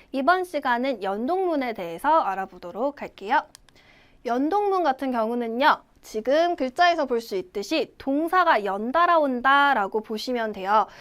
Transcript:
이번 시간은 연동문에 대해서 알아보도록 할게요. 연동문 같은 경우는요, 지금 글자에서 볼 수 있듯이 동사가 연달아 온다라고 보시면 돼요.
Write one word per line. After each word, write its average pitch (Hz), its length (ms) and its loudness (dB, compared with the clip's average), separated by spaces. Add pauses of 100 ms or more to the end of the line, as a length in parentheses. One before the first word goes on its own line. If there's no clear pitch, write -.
(100)
이번 330 320 2
시간은 254 640 -2
연동문에 262 720 -2
대해서 202 480 0
알아보도록 190 800 -6
할게요. 220 400 -2 (840)
연동문 359 560 0
같은 269 300 -2
경우는요, 240 680 0 (220)
지금 311 540 0
글자에서 320 500 2
볼 240 140 -2
수 220 160 -8
있듯이 202 640 -4
동사가 320 680 0
연달아 269 560 2
온다라고 262 840 2
보시면 220 480 -6
돼요. 196 380 0 (120)